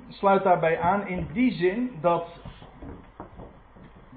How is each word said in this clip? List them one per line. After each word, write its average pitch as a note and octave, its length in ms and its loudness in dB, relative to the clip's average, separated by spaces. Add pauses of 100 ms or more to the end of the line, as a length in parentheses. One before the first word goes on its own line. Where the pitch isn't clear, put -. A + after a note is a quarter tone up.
(100)
sluit G3 340 2
daarbij E3 360 4
aan G3 280 0
in F3 260 -6
die A#3 200 2
zin F#3 380 0 (100)
dat E3+ 260 2 (1900)